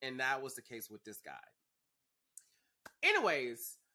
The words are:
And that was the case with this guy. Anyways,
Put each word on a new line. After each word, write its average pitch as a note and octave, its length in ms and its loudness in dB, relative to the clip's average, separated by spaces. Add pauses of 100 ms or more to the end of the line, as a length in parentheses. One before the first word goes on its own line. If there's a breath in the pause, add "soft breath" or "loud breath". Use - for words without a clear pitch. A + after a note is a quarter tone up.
And C3 200 -4
that C3+ 200 2
was C3+ 140 -8
the A#2+ 80 -12
case A2+ 260 -10
with G#2+ 160 -14
this G#2+ 160 -12
guy. - 240 -14 (1600 loud breath)
Anyways, F3 720 2 (180)